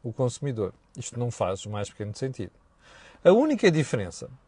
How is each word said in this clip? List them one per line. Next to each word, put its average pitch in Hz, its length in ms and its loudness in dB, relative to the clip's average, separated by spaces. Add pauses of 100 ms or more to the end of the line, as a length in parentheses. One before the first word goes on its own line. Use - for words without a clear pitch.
o 120 100 -8
consumidor. 123 600 -2 (220)
Isto - 200 -12
não 120 140 -2
faz 98 340 -4
o 104 60 -10
mais 104 180 -6
pequeno 104 280 -10
sentido. 127 360 -8 (720)
A 175 80 10
única 240 400 6
diferença 127 580 -2 (200)